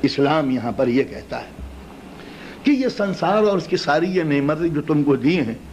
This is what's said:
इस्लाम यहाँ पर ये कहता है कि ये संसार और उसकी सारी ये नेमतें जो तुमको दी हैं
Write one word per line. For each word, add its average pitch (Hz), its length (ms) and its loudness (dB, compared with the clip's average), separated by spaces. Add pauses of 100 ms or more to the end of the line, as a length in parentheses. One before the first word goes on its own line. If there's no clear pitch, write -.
इस्लाम 143 460 2
यहाँ 120 220 -2
पर 123 160 0
ये 135 160 2
कहता - 320 -12
है - 140 -12 (1120)
कि 294 80 6
ये 254 180 2
संसार 196 520 0
और 196 140 4
उसकी 170 220 -2
सारी 160 300 2
ये 180 160 2
नेमतें 151 480 2
जो 147 100 0
तुमको 147 340 4
दी 139 180 2
हैं 113 240 -2 (120)